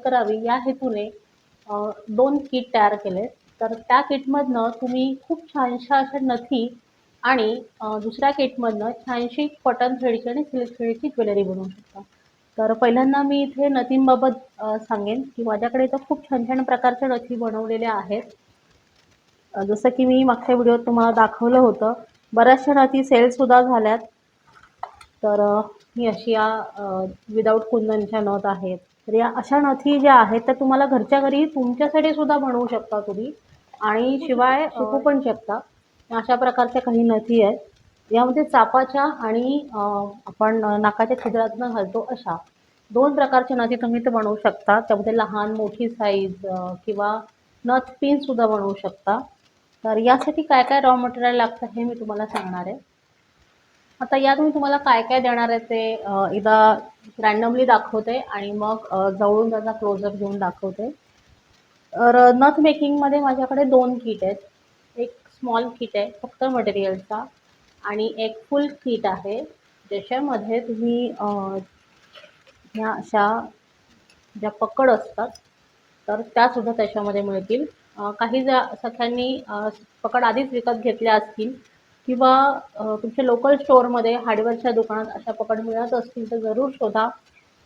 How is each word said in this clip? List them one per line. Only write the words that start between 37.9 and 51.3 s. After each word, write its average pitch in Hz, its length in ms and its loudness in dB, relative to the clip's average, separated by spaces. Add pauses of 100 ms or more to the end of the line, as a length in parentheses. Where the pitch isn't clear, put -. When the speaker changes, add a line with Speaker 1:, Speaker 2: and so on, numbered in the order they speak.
Speaker 1:
यामध्ये 247 340 2
चापाच्या 262 580 2
आणि, 262 680 -2
अ, 220 60 -8 (480)
आपण 214 540 0
नाकाच्या 226 380 0
छिद्रातनं 226 560 -4
घालतो 214 360 -4
अशा 190 260 -8 (540)
दोन 269 240 2
प्रकारच्या 262 420 2
नथी 240 200 -2
तुम्ही 233 240 -2
इथे 240 100 0
बनवू 220 260 0
शकता. 208 440 2
त्यामध्ये 220 360 -2
लहान 208 360 -2
मोठी 220 360 -4
साईज, 196 580 -4
अ, 185 260 -6 (140)
किंवा 208 340 -4 (460)
नथ 247 120 2 (220)
पिन 285 180 2
सुद्धा 254 280 0
बनवू 202 360 -2
शकता. 196 360 -4 (640)
तर 220 120 -2
यासाठी 269 460 2
काय 269 200 4
काय 277 180 2
रॉ 262 140 6
मटेरियल 247 400 -2